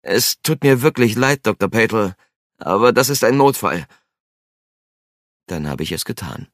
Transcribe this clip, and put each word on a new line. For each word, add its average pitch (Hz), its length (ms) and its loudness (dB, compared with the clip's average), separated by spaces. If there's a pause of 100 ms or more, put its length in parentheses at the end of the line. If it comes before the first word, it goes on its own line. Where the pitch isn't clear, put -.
„Es - 400 -2
tut 156 220 -4
mir 135 200 4
wirklich 120 320 2
leid, 135 300 0
Doktor 101 220 0
Patel, 104 480 0 (440)
aber 110 340 2
das 117 160 2
ist 131 160 0
ein 120 100 2
Notfall.“ 120 500 0 (1600)
Dann 78 200 -8
habe 71 160 -6
ich 82 80 -8
es 80 140 -8
getan. - 480 -10